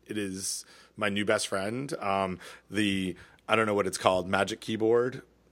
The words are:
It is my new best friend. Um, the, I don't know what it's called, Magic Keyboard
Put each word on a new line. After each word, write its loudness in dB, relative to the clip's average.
It -6
is -6
my -2
new 0
best 2
friend. -4
Um, 0
the, 0
I 2
don't 4
know 2
what 2
it's -2
called, 4
Magic 0
Keyboard 2